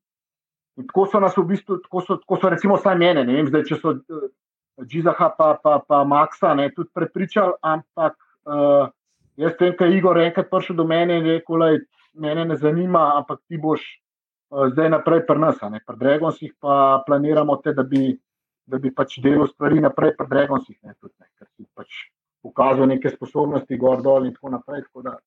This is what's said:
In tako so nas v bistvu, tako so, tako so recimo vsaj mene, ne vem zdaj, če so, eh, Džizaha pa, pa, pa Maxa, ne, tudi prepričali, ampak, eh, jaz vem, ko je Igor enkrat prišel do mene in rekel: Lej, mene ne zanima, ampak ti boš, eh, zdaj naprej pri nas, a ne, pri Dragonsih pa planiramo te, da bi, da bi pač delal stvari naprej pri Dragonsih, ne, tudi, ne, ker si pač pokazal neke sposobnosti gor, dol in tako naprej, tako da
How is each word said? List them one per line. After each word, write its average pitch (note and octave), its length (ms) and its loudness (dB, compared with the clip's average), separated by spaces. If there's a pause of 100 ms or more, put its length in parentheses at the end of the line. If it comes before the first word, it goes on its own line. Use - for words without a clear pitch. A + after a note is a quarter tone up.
(800)
In C3 60 -14
tako F#3+ 220 0
so G3+ 120 0
nas F#3+ 160 0
v F3+ 100 2
bistvu, F#3+ 340 -4
tako F3+ 220 -8
so, F3+ 160 -4
tako F3+ 200 -4
so F#3+ 120 0
recimo F#3 260 2
vsaj F3+ 220 2
mene, E3+ 260 4
ne A#2+ 120 0
vem D3+ 120 2
zdaj, D3 180 4
če D#3 120 -4
so, D#3+ 140 -2
eh, C#3+ 380 -8 (500)
Džizaha D#3+ 520 -2
pa, D#3 240 2
pa, D3 240 2
pa C#3+ 240 0
Maxa, D3 500 0
ne, C#3+ 160 0
tudi D#3+ 220 -8
prepričali, F3+ 680 -2
ampak, D#3 560 -4 (320)
eh, C#3+ 400 2 (520)
jaz D#3+ 180 -2
vem, F3+ 180 2
ko F3+ 100 0
je E3+ 80 6
Igor F3+ 260 2
enkrat E3+ 300 0
prišel F#3 280 -4
do E3 80 0
mene E3+ 340 0
in D#3+ 80 -2
rekel: E3 300 -2
Lej, D#3+ 240 4 (360)
mene D#3 280 -4
ne D#3+ 120 -4
zanima, E3 460 0 (120)
ampak C#3+ 280 -4
ti E3 160 -12
boš, D3+ 220 -2 (720)
eh, C#3 160 0
zdaj D#3 220 0
naprej D#3+ 320 2
pri C#3+ 160 2
nas, D3+ 200 0
a G#2 100 -10
ne, G#2+ 120 -12
pri A#2 160 -16
Dragonsih D3+ 600 -2
pa C3+ 460 2
planiramo D3 560 0
te, D3 140 -4
da C#3 100 -2
bi, C3 340 0 (520)
da C3 100 -6
bi C3+ 120 -4
pač C3+ 280 -6
delal C#3 300 2
stvari D3+ 320 0
naprej D3 340 0
pri - 140 -10
Dragonsih, C#3 500 -2
ne, G#2 160 -20
tudi, - 220 -20
ne, - 160 -20
ker - 160 -20
si - 240 -20
pač - 160 -20 (500)
pokazal C3 480 0
neke C3+ 240 0
sposobnosti C#3+ 680 -6
gor, B2+ 240 0
dol C3+ 240 2
in B2 80 -6
tako - 180 -18
naprej, C3+ 340 -10
tako B2+ 180 -20
da B2 240 -14